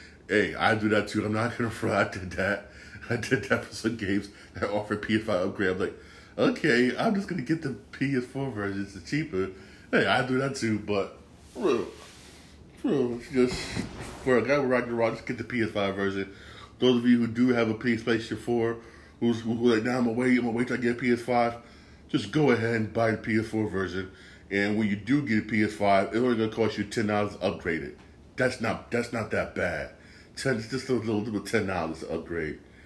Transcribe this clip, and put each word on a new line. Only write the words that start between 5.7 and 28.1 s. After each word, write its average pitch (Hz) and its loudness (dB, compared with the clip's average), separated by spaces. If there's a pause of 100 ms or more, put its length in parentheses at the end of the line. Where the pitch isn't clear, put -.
I'm 92 -2
like, 95 -2 (440)
okay, 123 2
I'm 202 0
just 196 -2
gonna 165 -4
get 156 -2
the 120 -6 (180)
P 135 -2
S 123 0
four 135 -6
version. 101 -4
It's 98 -12
cheaper. 95 -2 (400)
Hey, 160 4
I 120 2
do 127 0
that 135 -2
too. 110 0
But 98 -2 (340)
for - -12
real, 127 2 (920)
for 294 -2
real, 123 0 (120)
just 123 4 (720)
for 127 6
a 107 4
guy 139 2
with 127 2
Ragnarok, 117 2
just - -12
get 127 -4
the 113 -8
P 117 -2
S 104 2
five 98 0
version. 98 -2 (460)
Those 127 6
of 120 2
you 123 8
who 117 2
do 120 2
have 117 4
a 107 0
PlayStation 113 0
four, 117 0 (420)
who's, 117 2
who, 110 -2
who 120 6
like, 110 2
"Nah, 123 0
I'm 123 2
gonna 117 2
wait, 123 4
I'm 120 2
gonna 113 0
wait 123 0
till 123 -2
I - -6
get 120 2
a - 0
P 120 0
S 117 2
five," 120 2 (520)
just 113 -2
go 147 4
ahead 117 2
and 110 -2
buy 113 4
the 107 0
P 110 0
S 110 2
four 110 -2
version. 92 -4 (400)
And 101 2
when 110 2
you 101 0
do 131 0
get 113 0
a 104 2
P 107 0
S 104 0
five, 101 4
it's 104 -4
only 123 4
gonna 110 0
cost 110 0
you 104 -2
ten 104 -2
dollars 104 0
to - -6
upgrade 87 -2
it. 71 -12 (380)